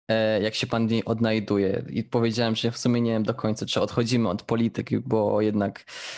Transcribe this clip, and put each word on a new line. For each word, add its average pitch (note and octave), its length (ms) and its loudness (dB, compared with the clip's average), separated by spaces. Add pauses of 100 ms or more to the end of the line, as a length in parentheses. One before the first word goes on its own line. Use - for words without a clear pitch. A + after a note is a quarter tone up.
e, A2 340 2
jak A2 140 0
się - 120 -2
pan A2+ 200 2
w A2 40 -2
niej A2+ 140 0
odnajduje? A2 840 0
I A2+ 140 -4
powiedziałem, A#2 520 0
że A#2 160 0
w - 60 -10
sumie A#2+ 240 2
nie A#2 100 0
wiem A2 120 0
do A2+ 100 0
końca, A2 320 -2
czy - 160 -2
odchodzimy A#2 480 0
od G2 140 -4
polityki, A2+ 560 0
bo G#2+ 420 2
jednak, G#2+ 440 0 (320)